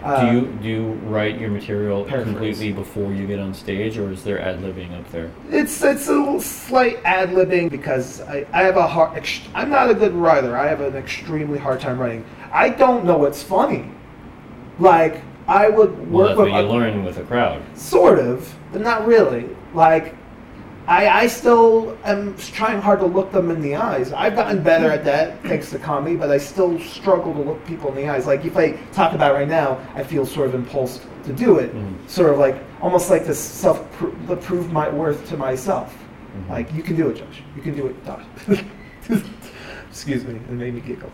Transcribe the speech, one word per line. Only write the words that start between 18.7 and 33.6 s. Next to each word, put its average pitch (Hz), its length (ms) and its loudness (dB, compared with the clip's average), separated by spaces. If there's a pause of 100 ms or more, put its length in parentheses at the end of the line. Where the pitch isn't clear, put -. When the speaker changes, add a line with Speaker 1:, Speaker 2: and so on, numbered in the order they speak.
Speaker 1:
but 196 80 -4
not 220 240 0
really. 143 420 4 (280)
Like, 160 400 4 (720)
I, - 200 4
I 233 200 4
still 226 760 4
am 202 340 -4
trying 220 440 -4
hard 196 180 4
to 190 60 0
look 185 260 0
them 175 200 0
in 160 100 -4
the 143 140 -2
eyes. 151 360 -2
I've 190 240 0
gotten 208 280 0
better 160 280 4
at 147 140 -2
that, 151 380 0
thanks 165 260 -4
to - 100 -10
comedy, 151 360 -4
but 151 160 -2
I 139 80 4
still 170 400 0
struggle 175 540 0
to 147 80 -4
look 151 260 -6
people 151 220 -6
in 131 60 -6
the 139 140 -4
eyes. 131 160 -2
Like, 139 180 0
if 165 140 -2
I 165 140 2 (200)
talk 170 220 2
about 151 180 4
it - 40 4
right 143 120 0
now, 147 320 0 (140)
I 143 100 -8
feel 139 220 -2
sort 139 220 -2
of 127 80 -2
impulsed 127 480 -4 (220)
to 135 80 -8
do 220 260 4
it. - 160 -4
Speaker 2:
Mm-hmm. 98 320 -10
Speaker 1:
Sort 170 260 4
of 139 60 2
like, 135 160 4 (260)
almost 180 300 2
like 160 140 4
to 151 100 -2
self-pro-, - 760 -2 (160)